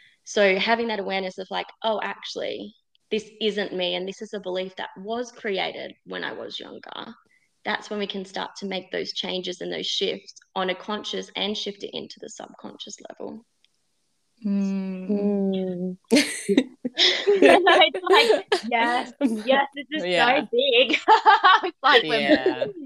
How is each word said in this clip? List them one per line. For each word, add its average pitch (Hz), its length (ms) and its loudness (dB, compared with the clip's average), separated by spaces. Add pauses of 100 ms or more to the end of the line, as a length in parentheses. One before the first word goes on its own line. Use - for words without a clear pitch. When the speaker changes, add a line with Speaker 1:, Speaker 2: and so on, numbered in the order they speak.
(260)
Speaker 1:
So 196 340 2
having 226 300 0
that 214 100 -4
awareness 190 400 -6
of, 190 100 -12
like, 180 160 -6 (180)
"Oh, 220 200 0
actually, - 720 -10 (340)
this 214 180 -4 (140)
isn't 202 320 -4
me, 180 220 -4
and 180 120 -6
this 190 140 -12
is 214 140 -14
a 202 40 -8
belief 185 360 -8
that - 220 -10
was 233 340 -8
created 185 600 -6 (140)
when 180 180 -10
I 147 100 -8
was - 260 -12
younger," - 560 -16 (500)
that's - 240 -6
when 214 80 -6
we 202 80 -4
can 190 200 -10
start 185 320 -10
to 202 100 -10
make 185 240 -8
those 170 220 -6
changes 185 480 -8
and 175 120 -8
those 180 140 -8
shifts - 480 -6 (200)
on 185 140 -4
a 180 60 -2
conscious 196 600 -10
and 202 220 -6
shift 202 260 -10
it - 140 -12
into - 220 -14
the - 100 -16
subconscious - 680 -18 (120)
level. - 340 -14 (1040)
Speaker 2:
Mm. 196 640 -4
Speaker 3:
Mm. 190 880 -2 (140)
Speaker 2:
<laughs> - 640 0 (560)
It's 370 720 6
like, 415 640 4
yes, 240 420 0 (340)
yes, 277 300 2
this 285 160 -12
is 302 200 -4
Speaker 3:
Yeah. 240 300 4
Speaker 2:
so 220 100 -8
big. 254 520 4
<laughs> - 40 0 (560)
It's 359 200 -4
like, 262 200 6
when 233 180 0
Speaker 3:
Yeah. - 440 2 (200)